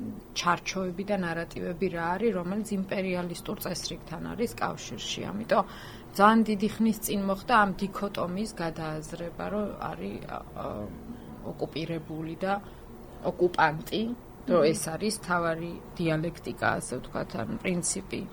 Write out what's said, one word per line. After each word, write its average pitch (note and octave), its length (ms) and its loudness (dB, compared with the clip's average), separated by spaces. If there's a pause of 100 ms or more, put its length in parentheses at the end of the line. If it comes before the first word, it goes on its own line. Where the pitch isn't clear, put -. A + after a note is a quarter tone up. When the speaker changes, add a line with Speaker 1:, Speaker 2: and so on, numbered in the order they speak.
(300)
Speaker 1:
ჩარჩოები F3+ 760 -2
და G3+ 120 0
ნარატივები F3 720 -2
რა E3+ 200 -2
არის, G3 260 2
რომელიც F#3 360 -2
იმპერიალისტურ F#3+ 880 0
წესრიგთან E3 680 -6
არის G#3+ 280 -2
კავშირში. - 680 -4
ამიტომ G3+ 420 2 (420)
ძალიან A3 340 8
დიდი G#3+ 280 2
ხნის A3+ 300 2
წინ G3+ 240 0
მოხდა G3 320 2
ამ G#3 180 8
დიქოტომიის G3 800 -2
გადააზრება, E3 960 -4
რომ G3+ 200 0 (140)
არის, E3+ 440 -4
ა, - 140 -6 (160)
ა, - 120 -6 (800)
ოკუპირებული D#3+ 880 -6
და F#3+ 200 0 (680)
ოკუპანტი, E3+ 800 4 (400)
რომ E3+ 200 6
Speaker 2:
მმ. D#3 80 8
Speaker 1:
ეს - 140 2
არის E3+ 320 0
თავარი E3+ 560 0 (180)
დიალექტიკა, D#3+ 800 2
ასე - 240 0
ვთქვათ, - 400 -4
ან G#3+ 200 -2
პრინციპი, F#3 680 -2 (100)